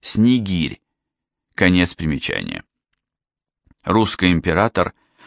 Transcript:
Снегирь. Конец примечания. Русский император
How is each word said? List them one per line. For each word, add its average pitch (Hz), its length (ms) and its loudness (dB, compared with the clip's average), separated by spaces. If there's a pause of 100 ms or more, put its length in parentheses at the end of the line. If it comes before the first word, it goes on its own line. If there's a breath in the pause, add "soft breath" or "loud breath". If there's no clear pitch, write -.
Снегирь. 107 800 0 (760)
Конец 90 400 2
примечания. 50 680 -6 (1200)
Русский 95 480 0
император 90 640 0 (340 soft breath)